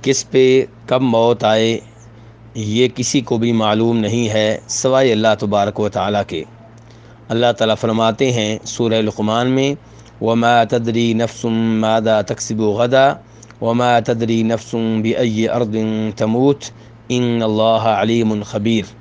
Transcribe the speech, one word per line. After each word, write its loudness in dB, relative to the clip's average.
किस 0
पे 2
कब 2
मौत 2
आए, 2
ये 0
किसी -2
को -2
भी 0
मालूम 2
नहीं 0
है 0
सिवाय 2
अल्लाह 2
तबारक -2
व -2
तआला -2
के। -6
अल्लाह 0
ताला 0
फरमाते 0
हैं -4
सूरह -2
लुक़मान -2
में, 0
"वमा 4
तदरी 0
नफ्सुम -4
मादा 2
तक्सिबु -4
गदा, 2
वमा 2
तदरी -2
नफ्सुम -2
बिअय्यि 0
अर्दिन -2
तमूत, 2
इन्नल्लाहा 0
अलीमुन 0
खबीर।" -2